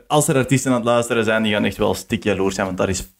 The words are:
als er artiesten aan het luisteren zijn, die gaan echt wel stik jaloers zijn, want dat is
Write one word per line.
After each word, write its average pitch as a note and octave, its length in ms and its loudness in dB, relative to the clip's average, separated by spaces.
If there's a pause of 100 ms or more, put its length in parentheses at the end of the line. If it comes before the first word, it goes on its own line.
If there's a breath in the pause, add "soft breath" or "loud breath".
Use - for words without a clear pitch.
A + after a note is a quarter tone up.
als D3 200 2
er D#3+ 80 2
artiesten C3 360 2
aan B2+ 60 2
het A2+ 80 -2
luisteren A#2 380 2
zijn, A2 200 2
die G#2+ 100 0
gaan G#2+ 120 0
echt G2+ 120 -4
wel G#2 160 0
stik - 300 -4
jaloers F#2+ 320 0
zijn, G#2 120 -2
want F#2 100 -6
dat F#2+ 120 0
is F#2 180 -4 (120)